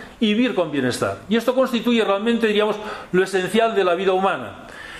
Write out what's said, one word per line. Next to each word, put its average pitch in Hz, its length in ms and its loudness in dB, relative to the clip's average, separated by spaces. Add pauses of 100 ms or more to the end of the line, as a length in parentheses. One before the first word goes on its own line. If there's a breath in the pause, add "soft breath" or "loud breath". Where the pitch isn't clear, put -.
(200 loud breath)
y 214 140 2
vivir 247 200 2
con 165 160 0
bienestar. 123 480 -2 (100)
Y 208 80 2
esto 233 180 0
constituye 240 500 2
realmente, 220 420 0
digamos, 214 300 2 (360 loud breath)
lo 180 100 4
esencial 196 520 0
de 196 100 2
la 180 100 2
vida 190 180 0
humana. 165 540 -2 (340 loud breath)